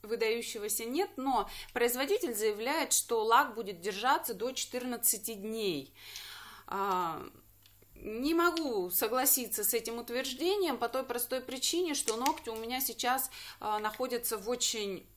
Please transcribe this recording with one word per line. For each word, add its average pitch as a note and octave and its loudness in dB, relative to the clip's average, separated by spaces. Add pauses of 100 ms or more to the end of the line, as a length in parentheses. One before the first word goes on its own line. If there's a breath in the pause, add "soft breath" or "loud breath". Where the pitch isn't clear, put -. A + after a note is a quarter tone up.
выдающегося A3 0
нет, D4+ 0
но C4 2 (240 loud breath)
производитель B3+ 2
заявляет, A3 0
что A3 2
лак A#3+ 6
будет G3+ -6
держаться A3 0
до A3+ -4
четырнадцати A#3+ -2
дней. G3 -4 (760 loud breath)
А, F#3 0 (720)
не B3+ -2
могу D#4 2
согласиться A#3 2
с - 2
этим A3+ 0
утверждением C4+ 0
по A#3 -2
той C4 -2
простой B3+ -2
причине, C#4+ 0
что A3 2
ногти B3+ 2
у A3+ -6
меня A#3 -4
сейчас, B3+ 0 (300 loud breath)
а, G#3+ 0
находятся A#3 -2
в G3+ -6
очень G#3+ -2 (100)